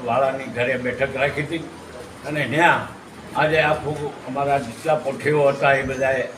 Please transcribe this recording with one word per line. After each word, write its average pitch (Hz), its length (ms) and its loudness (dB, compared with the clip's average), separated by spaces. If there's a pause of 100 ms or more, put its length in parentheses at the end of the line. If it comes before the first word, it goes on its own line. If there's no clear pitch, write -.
વાળાની 135 380 2
ઘરે 123 340 -2
બેઠક 127 380 -2
રાખી 139 260 0
હતી 156 160 -4 (720)
અને 147 200 -2
ત્યાં 151 400 4 (480)
આજે 151 240 4
આખું 147 640 -2
અમારા 139 320 0
જેટલા 131 380 0
પોઠીઓ 143 520 2
હતા, 139 260 4
એ 135 100 2
બધાએ 131 440 0 (100)